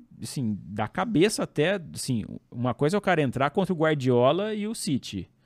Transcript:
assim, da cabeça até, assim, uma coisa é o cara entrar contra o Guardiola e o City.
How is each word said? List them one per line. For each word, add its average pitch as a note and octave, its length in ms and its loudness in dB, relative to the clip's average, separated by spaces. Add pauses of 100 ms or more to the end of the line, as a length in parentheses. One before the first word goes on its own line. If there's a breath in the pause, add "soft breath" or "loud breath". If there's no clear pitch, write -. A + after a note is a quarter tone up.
(220)
assim, G#2+ 420 -2
da G#2+ 240 -4
cabeça G3+ 540 0
até, F3 360 0 (160)
assim, A#2 300 -4 (260)
uma B2 240 -2
coisa D#3 220 2
é - 20 0
o - 20 -4
cara F3 220 2
entrar C3 280 0
contra F#3+ 240 0
o - 20 -2
Guardiola D3+ 800 4
e G#3 120 -4
o A3 80 -6
City. - 540 -4 (180)